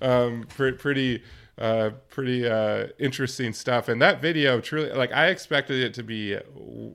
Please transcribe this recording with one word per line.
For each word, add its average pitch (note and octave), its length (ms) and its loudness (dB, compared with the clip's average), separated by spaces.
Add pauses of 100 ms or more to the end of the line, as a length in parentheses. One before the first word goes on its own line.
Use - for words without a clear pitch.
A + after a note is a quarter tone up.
um, B2 480 2
pre-, C3+ 240 0
pretty, C3 500 0 (340)
uh, A2 340 0 (180)
pretty, B2 400 -2
uh, G#2+ 380 0 (120)
interesting B2+ 540 -2
stuff. B2 340 -2
And A#2+ 140 2
that D#3+ 200 4
video C#3+ 380 2
truly, D3+ 320 -4
like, B2+ 220 0
I D#3 140 4
expected C#3+ 540 0
it A2+ 120 -2
to A#2+ 100 -8
be G#2+ 300 -4
w-, - 600 -12